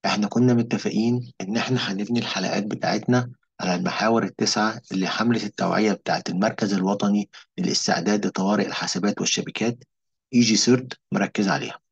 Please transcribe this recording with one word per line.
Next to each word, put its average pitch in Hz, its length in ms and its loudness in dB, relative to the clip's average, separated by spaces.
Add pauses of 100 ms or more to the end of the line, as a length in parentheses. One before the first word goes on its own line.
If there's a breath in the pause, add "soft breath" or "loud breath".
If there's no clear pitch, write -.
إحنا 104 220 0
كنا 123 260 4
متفقين 120 880 0
إن 98 160 -2
إحنا 120 340 -2
هنبني 104 280 -2
الحلقات 101 460 -2
بتاعتنا 110 680 0 (280)
على 90 160 0
المحاور 104 480 0
التسعة 110 580 -2 (100)
اللي 95 160 0
حملة 110 360 0
التوعية 98 500 0
بتاعت 85 360 -4
المركز 101 440 0
الوطني 101 560 0 (280 loud breath)
للاستعداد - 680 0
لطوارئ - 420 0
الحاسبات - 540 -2
والشبكات، - 600 -2 (500)
إي 123 60 6
جي 113 160 6
سيرت، 123 380 4 (180)
مركز 98 360 0
عليها. - 320 -2 (120)